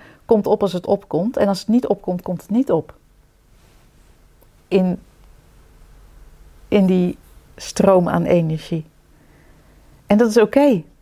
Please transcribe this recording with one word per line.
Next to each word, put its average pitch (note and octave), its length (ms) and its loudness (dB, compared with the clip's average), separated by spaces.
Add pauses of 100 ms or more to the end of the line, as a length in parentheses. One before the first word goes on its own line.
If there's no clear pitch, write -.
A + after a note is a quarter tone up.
(240)
komt G#3 220 0
op G#3+ 160 0
als G3 100 0
het F3+ 140 -8
opkomt. G3 500 -4
En G3 120 0
als G3 100 -2
het - 100 -10
niet A#3+ 180 0
opkomt, F3+ 360 -4
komt F3 200 -8
het - 80 -14
niet A#3+ 220 -2
op. D#3+ 220 -4 (1700)
In, F#3 300 0 (1700)
in G3 180 2
die F3+ 300 0 (400)
stroom F3+ 520 2
aan E3+ 160 -2
energie. D#3+ 600 -2 (1200)
En G#3 120 2
dat A#3 120 2
is A3 80 0
oké. A3 440 2 (200)